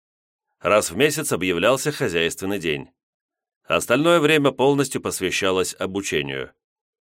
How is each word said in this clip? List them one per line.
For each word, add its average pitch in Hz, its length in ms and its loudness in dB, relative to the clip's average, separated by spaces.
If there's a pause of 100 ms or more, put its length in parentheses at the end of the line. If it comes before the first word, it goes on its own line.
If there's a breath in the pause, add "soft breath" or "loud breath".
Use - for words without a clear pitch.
(600)
Раз 104 320 2
в 85 60 -10
месяц 151 340 0
объявлялся 107 640 0
хозяйственный 95 680 -2
день. 76 300 -4 (720)
Остальное 147 560 2
время 151 320 4
полностью 135 480 0
посвящалось 92 800 -2
обучению. 78 720 -4 (500)